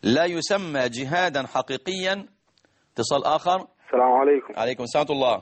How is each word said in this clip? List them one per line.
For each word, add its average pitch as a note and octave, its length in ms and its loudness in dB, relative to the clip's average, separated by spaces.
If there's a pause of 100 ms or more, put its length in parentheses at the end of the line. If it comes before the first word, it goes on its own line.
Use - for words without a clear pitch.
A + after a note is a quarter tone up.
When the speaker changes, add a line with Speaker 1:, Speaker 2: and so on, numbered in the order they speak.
Speaker 1:
لا C3 220 4
يسمى E3 640 -2
جهادا C#3 580 -2
حقيقيا. F#3 800 -4 (680)
اتصال C3+ 320 0
آخر. E3 320 2
Speaker 2:
السلام B2+ 560 0
عليكم. C3+ 480 2
Speaker 1:
عليكم B2 220 -2
السلام D3 280 -2
ورحمة D3 60 0
الله. B2 260 2